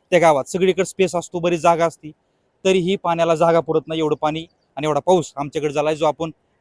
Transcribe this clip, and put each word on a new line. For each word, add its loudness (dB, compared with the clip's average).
त्या 4
गावात 4
सगळीकडे 0
स्पेस -2
असतो, -6
बरीच -2
जागा 2
असती, -8
तरीही 2
पाण्याला 0
जागा 4
पुरत -2
नाही. -6
एवढं 0
पाणी -6
आणि -6
एवढा 0
पाऊस 0
आमच्याकडे -6
झालाय, -2
जो -2
आपण -4